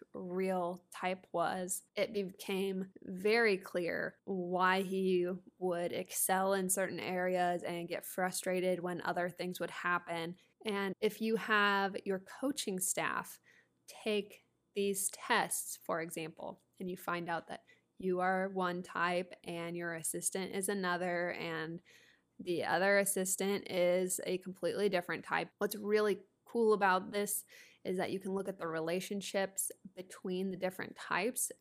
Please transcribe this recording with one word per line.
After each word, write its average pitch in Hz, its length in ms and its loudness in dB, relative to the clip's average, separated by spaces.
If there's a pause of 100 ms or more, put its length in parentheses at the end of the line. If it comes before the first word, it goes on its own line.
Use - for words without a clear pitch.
(120)
real 185 720 -2 (100)
type 185 380 -4
was, 180 520 -2 (120)
it 208 180 0
became 190 760 -2 (160)
very 208 520 4
clear 180 680 -2
why 185 580 2
he 185 460 2 (320)
would 175 320 0
excel 190 640 2
in 190 140 2
certain 185 300 0
areas 180 640 2
and 170 240 -4
get 170 180 -4
frustrated 185 760 0
when 175 220 -4
other 175 280 0
things 180 300 -6
would 170 100 -2
happen. 175 640 -2 (320)
And 202 340 -2
if 214 200 2
you 220 160 2
have 202 580 4 (100)
your 190 200 -2 (160)
coaching 220 400 -2
staff - 580 -2 (680)
take 208 380 -2 (320)
these 196 380 0
tests, - 720 0
for 165 160 0
example, 170 600 -8 (200)
and 185 80 -6
you 180 80 -6
find 170 320 -4
out 165 200 -4
that - 140 -10 (360)
you 185 220 0
are 185 320 2
one 180 300 0
type 180 500 0 (100)
and 170 340 -6
your 170 180 -4
assistant 175 600 -4
is 196 140 0
another, 175 600 0
and 165 500 -4 (580)
the 175 260 -2
other 196 340 4
assistant 196 720 0
is 180 560 2
a 185 140 0
completely 185 500 -2
different 175 360 0
type. 170 240 0 (100)
What's 202 160 0
really 208 460 2 (240)
cool 220 300 4
about 190 360 4
this 202 340 -2 (400)
is 185 140 -2
that 165 140 0
you 185 80 -2
can 190 120 -4
look 190 160 -2
at 190 100 -8
the 170 100 -4
relationships 185 1040 -2 (240)
between 185 560 -4
the 180 40 -6
different - 400 -4
types. - 540 -2 (100)